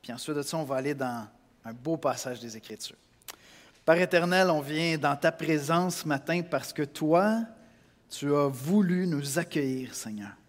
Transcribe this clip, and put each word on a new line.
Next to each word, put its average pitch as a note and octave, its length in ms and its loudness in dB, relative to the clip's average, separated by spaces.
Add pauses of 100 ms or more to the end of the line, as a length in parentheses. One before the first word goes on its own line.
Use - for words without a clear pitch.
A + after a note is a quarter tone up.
Puis - 100 -14
ensuite D3 240 -6
de D3 60 -2
ça, D3+ 160 -6
on D#3 80 -2
va C3+ 100 -2
aller C3+ 180 0
dans B2 320 -4 (380)
un A2+ 100 -12
beau C3 220 -4
passage B2+ 460 -4
des A2+ 160 -12
Écritures. - 400 -14 (880)
Père E3 160 6
éternel, F3+ 480 4
on D#3 100 4
vient D#3 380 0
dans C#3+ 180 2
ta D#3+ 160 2
présence D#3+ 680 2
ce - 100 -8
matin E3 340 0
parce D#3 320 -4
que D3+ 100 -2
toi, F3 560 2 (680)
tu C#3+ 260 -2
as C#3+ 120 4
voulu F3+ 600 2
nous C#3+ 320 -2
accueillir, C3 560 -4
Seigneur. G#2 360 -10 (180)